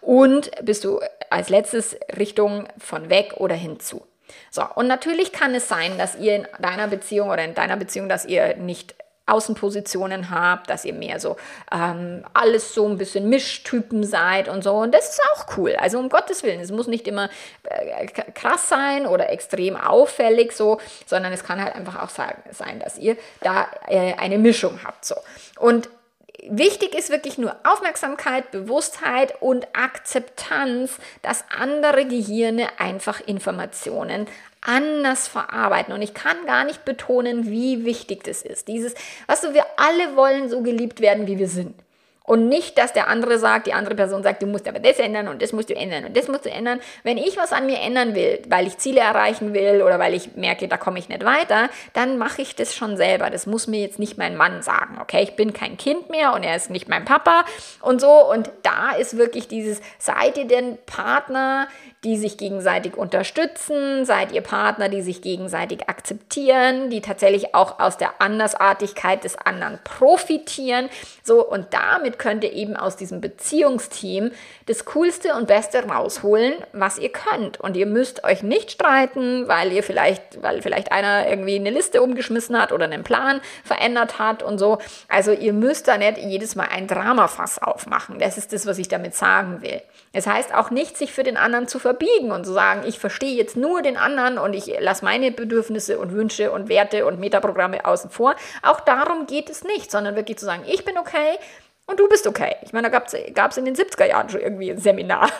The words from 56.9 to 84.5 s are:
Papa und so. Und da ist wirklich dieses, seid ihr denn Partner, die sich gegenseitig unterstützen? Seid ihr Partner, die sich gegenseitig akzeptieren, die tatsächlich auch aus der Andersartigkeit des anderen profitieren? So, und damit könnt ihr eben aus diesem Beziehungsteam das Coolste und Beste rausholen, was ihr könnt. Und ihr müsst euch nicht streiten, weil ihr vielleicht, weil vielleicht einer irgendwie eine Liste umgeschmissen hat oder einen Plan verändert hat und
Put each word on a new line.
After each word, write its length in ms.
Papa 400
und 220
so. 280
Und 220
da 300
ist 240
wirklich 320
dieses, 320
seid 400
ihr 100
denn 380
Partner, 840
die 140
sich 200
gegenseitig 580
unterstützen? 1080
Seid 260
ihr 100
Partner, 460
die 140
sich 200
gegenseitig 680
akzeptieren, 1000
die 120
tatsächlich 540
auch 240
aus 180
der 240
Andersartigkeit 1000
des 140
anderen 460
profitieren? 1080
So, 220
und 260
damit 480
könnt 240
ihr 100
eben 220
aus 220
diesem 220
Beziehungsteam 1120
das 180
Coolste 480
und 140
Beste 400
rausholen, 640
was 280
ihr 120
könnt. 480
Und 160
ihr 120
müsst 360
euch 200
nicht 280
streiten, 760
weil 240
ihr 120
vielleicht, 600
weil 180
vielleicht 300
einer 360
irgendwie 280
eine 160
Liste 320
umgeschmissen 580
hat 100
oder 140
einen 180
Plan 380
verändert 560
hat 240
und 160